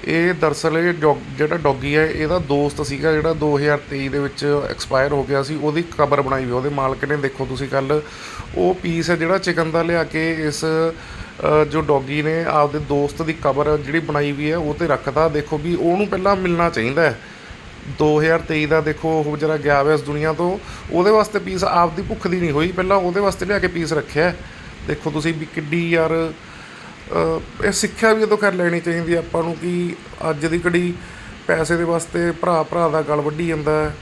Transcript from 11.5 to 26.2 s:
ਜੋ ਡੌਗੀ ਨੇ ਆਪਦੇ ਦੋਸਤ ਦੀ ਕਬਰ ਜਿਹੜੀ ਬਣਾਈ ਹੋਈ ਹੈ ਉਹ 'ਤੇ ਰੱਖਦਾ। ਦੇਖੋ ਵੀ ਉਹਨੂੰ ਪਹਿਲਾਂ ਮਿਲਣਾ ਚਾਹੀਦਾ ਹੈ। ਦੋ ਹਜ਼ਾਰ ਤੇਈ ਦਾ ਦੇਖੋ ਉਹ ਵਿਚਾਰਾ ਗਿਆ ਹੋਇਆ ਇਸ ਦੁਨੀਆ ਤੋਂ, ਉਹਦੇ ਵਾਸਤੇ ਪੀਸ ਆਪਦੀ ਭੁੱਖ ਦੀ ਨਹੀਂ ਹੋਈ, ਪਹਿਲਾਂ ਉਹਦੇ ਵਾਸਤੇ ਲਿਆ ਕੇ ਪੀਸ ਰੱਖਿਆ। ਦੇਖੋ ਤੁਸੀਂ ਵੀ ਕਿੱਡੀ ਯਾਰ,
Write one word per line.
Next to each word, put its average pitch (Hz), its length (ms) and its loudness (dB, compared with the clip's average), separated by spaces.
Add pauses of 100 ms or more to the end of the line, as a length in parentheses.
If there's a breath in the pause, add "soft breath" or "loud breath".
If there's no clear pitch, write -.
ਜੋ 147 180 0
ਡੌਗੀ 143 400 2
ਨੇ 160 220 0
ਆਪਦੇ 147 360 2
ਦੋਸਤ 143 420 0
ਦੀ 160 120 -2
ਕਬਰ 147 440 2
ਜਿਹੜੀ 143 220 0
ਬਣਾਈ 147 320 0
ਹੋਈ 147 200 -2
ਹੈ 165 60 0
ਉਹ 175 160 -2
'ਤੇ 170 140 -2
ਰੱਖਦਾ। 143 420 2
ਦੇਖੋ 151 280 -2
ਵੀ 170 180 -2
ਉਹਨੂੰ 185 320 2
ਪਹਿਲਾਂ 196 280 2
ਮਿਲਣਾ 170 340 2
ਚਾਹੀਦਾ 135 320 0
ਹੈ। 135 180 2 (800 loud breath)
ਦੋ 151 220 4
ਹਜ਼ਾਰ 165 180 4
ਤੇਈ 156 260 0
ਦਾ 156 160 4
ਦੇਖੋ 156 460 0
ਉਹ 151 40 -2
ਵਿਚਾਰਾ 151 260 0
ਗਿਆ 143 260 4
ਹੋਇਆ 151 100 4
ਇਸ 143 80 2
ਦੁਨੀਆ 147 320 -2
ਤੋਂ, 175 260 -2 (320 loud breath)
ਉਹਦੇ 180 200 4
ਵਾਸਤੇ 214 280 4
ਪੀਸ 185 240 -4
ਆਪਦੀ 175 380 2
ਭੁੱਖ - 260 -6
ਦੀ 180 120 0
ਨਹੀਂ 170 120 0
ਹੋਈ, 156 200 2
ਪਹਿਲਾਂ 185 260 2
ਉਹਦੇ 180 220 2
ਵਾਸਤੇ 190 260 0
ਲਿਆ 196 140 0
ਕੇ 180 80 0
ਪੀਸ 170 260 -2
ਰੱਖਿਆ। 156 400 0 (540 loud breath)
ਦੇਖੋ 147 240 -4
ਤੁਸੀਂ 156 220 -2
ਵੀ 156 120 -6
ਕਿੱਡੀ 165 440 -4
ਯਾਰ, 165 440 2 (800 loud breath)